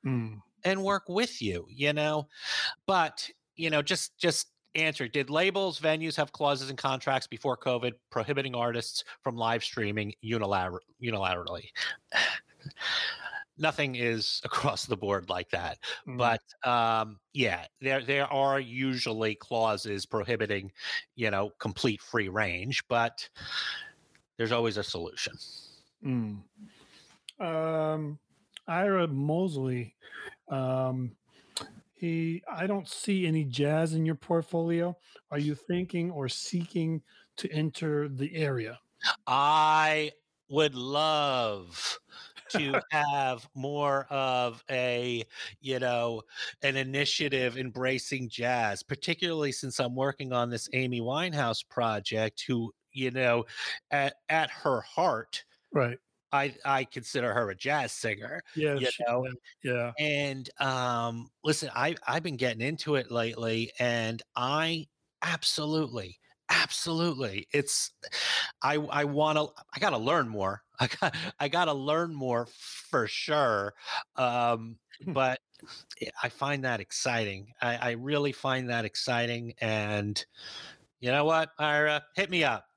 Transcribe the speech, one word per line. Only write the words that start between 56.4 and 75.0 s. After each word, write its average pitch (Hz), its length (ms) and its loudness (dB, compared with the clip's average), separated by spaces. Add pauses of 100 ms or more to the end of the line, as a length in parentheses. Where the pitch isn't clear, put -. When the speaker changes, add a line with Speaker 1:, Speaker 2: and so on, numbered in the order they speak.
Speaker 2:
I 139 200 2
consider 123 500 -2
her 110 160 2
a 95 60 -4
jazz 131 360 0
singer, 110 500 -4 (120)
Speaker 1:
Yeah, 151 240 2
Speaker 2:
you - 40 0
Speaker 1:
she, 123 240 0
Speaker 2:
know? 123 180 2
Speaker 1:
yeah, 127 80 -6 (300)
yeah. 120 360 -2
Speaker 2:
And, 143 500 0 (120)
um, 123 720 0 (140)
listen, 151 300 0
I, 139 220 0 (100)
I've 147 160 0
been 160 140 -6
getting 117 300 0
into 151 280 -2
it 127 160 0
lately, 113 680 0
and 117 440 0 (140)
I 151 500 0 (360)
absolutely, 151 960 -2 (320)
absolutely, 135 1000 0
it's, - 400 0 (680)
I, 143 140 2
I 147 280 0
wanna, 151 400 4 (300)
I - 60 -8
gotta 175 180 2
learn 135 300 2
more. 101 420 -2
<laughs> - 100 -6
I 127 80 4
got, - 280 0 (220)
I 147 100 0
gotta 165 260 2
learn 156 400 0
more 123 320 0
for - 600 -2
sure. 113 680 2 (420)
Um, 120 640 0 (260)